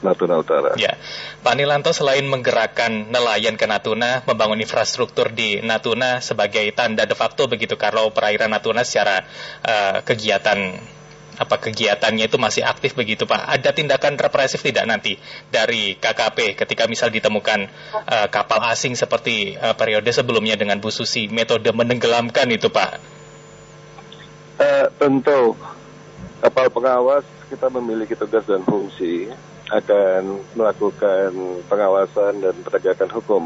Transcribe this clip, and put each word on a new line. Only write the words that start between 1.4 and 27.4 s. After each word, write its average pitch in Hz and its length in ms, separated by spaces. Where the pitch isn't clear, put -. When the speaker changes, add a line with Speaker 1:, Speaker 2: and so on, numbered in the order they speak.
Speaker 2:
Pak 127 160
Nilanto, 143 400
selain 139 320
menggerakkan 117 800
nelayan 113 480
ke 117 80
Natuna, 113 640
membangun 110 320
infrastruktur 113 720
di 110 320
Natuna 120 560
sebagai 107 560
tanda 110 320
de 110 80
facto 127 320
begitu 110 320
kalau 107 320
perairan 110 400
Natuna 113 320
secara, 101 400
eh, 101 400
kegiatan, 101 880
apa, - 240
kegiatannya 110 720
itu - 80
masih 110 240
aktif - 320
begitu, 110 320
Pak. 120 320
Ada 143 160
tindakan 143 400
represif 139 480
tidak 110 240
nanti 107 320
dari 110 480
K 110 160
K 110 160
P 104 240
ketika 113 320
misal 117 240
ditemukan, 107 560
eh, 107 240
kapal 104 400
asing 123 240
seperti, 113 640
eh, 113 160
periode 107 400
sebelumnya 113 400
dengan 101 240
Bu 107 160
Susi, 113 320
metode 110 480
menenggelamkan 120 800
itu, 110 160
Pak? 101 200
Speaker 1:
Eh, 139 320
tentu 135 640
kapal 127 320
pengawas 127 560